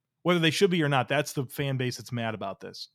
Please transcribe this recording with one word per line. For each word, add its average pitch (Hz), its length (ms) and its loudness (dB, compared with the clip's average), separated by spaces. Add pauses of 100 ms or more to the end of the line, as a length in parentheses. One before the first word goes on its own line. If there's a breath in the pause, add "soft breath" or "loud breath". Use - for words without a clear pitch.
(220)
Whether 175 180 4
they 160 120 4
should 202 180 4
be 170 140 2
or 143 60 2
not, 131 180 2
that's 143 260 0
the 135 120 -4
fan 139 320 -4
base 123 200 -2
that's 113 140 -18
mad 113 240 -2
about 98 240 -8
this. - 360 -14